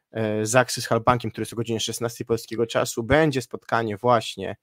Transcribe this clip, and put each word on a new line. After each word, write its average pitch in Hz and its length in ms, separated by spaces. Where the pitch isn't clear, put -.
e, 107 340
Zaksy 123 360
z - 60
Halbankiem, 117 440
który - 100
jest 107 120
o - 20
godzinie 113 240
szesnastej 117 460
polskiego 117 400
czasu, 120 380
będzie 135 380
spotkanie 113 560
właśnie, 107 640